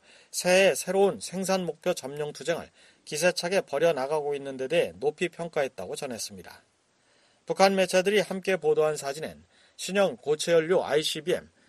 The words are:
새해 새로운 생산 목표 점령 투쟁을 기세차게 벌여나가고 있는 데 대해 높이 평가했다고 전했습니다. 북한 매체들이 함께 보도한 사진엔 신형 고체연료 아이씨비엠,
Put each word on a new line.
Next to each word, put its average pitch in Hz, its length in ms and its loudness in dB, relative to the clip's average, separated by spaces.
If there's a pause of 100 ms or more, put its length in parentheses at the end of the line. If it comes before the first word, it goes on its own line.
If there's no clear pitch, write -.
(320)
새해 180 440 4
새로운 190 440 2
생산 185 460 -2
목표 170 280 -4
점령 147 380 -8
투쟁을 143 380 -6 (340)
기세차게 175 580 0
벌여나가고 147 760 0
있는 139 220 -8
데 131 100 -4
대해 127 320 0
높이 147 280 -2
평가했다고 143 680 -6
전했습니다. 110 680 -12 (840)
북한 190 300 4
매체들이 185 460 2
함께 190 360 -2
보도한 151 400 2
사진엔 139 460 -10 (320)
신형 185 420 0
고체연료 160 680 2
아이씨비엠, 147 640 -2 (220)